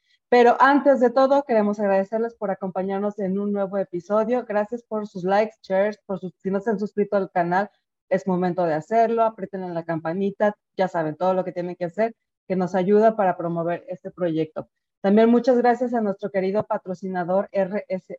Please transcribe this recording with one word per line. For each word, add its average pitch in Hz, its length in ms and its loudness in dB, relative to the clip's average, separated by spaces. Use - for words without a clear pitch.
Pero 240 280 6
antes 269 420 6
de 240 100 4
todo, 269 320 4
queremos 208 360 0
agradecerles 214 560 0
por 196 160 -6
acompañarnos 196 680 -4
en 196 200 -2
un 202 140 -2
nuevo 196 240 -4
episodio. 208 720 -2
Gracias 208 360 -4
por 214 220 -8
sus 185 160 -12
likes, 202 380 0
shares, 196 460 -2
por 190 120 -6
sus, 180 200 -12
si 190 120 -6
no 196 100 -2
se 214 100 -4
han 202 80 0
suscrito 202 400 -2
al 190 120 -4
canal, 180 400 -2
es 190 180 -2
momento 180 380 0
de 165 80 0
hacerlo, 226 500 0
aprieten 196 420 -4
en 180 100 -8
la 165 100 -6
campanita, 170 720 -2
ya 185 100 2
saben 156 260 -4
todo 185 200 0
lo 185 100 -2
que 180 80 -10
tienen 175 240 -8
que 180 80 -8
hacer, 214 300 -4
que 185 80 -2
nos 180 180 -2
ayuda 208 400 4
para 190 220 0
promover 170 500 -4
este 180 240 -12
proyecto. 160 580 -4
También 220 300 4
muchas 240 280 4
gracias 240 360 0
a 233 60 0
nuestro 202 300 -4
querido 190 340 -2
patrocinador 190 880 -4
R 196 340 -2
S - 320 -10